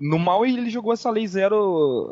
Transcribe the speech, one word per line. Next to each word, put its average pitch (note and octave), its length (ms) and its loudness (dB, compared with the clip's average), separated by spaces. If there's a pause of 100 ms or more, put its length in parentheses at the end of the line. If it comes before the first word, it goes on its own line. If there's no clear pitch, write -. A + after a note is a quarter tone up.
no D3+ 180 0
mal F3+ 280 2
e B3+ 100 2
ele A#3+ 140 -4
jogou A3+ 240 -2
essa A#3 160 -4
Lei A3 160 -2
Zero F3+ 840 0